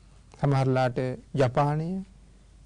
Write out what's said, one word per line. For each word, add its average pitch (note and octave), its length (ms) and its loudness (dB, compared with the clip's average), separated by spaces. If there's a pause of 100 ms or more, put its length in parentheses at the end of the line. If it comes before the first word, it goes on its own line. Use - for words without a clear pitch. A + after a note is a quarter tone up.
(320)
සමහරලාට C3 640 0 (340)
ජපානය D3 560 0 (760)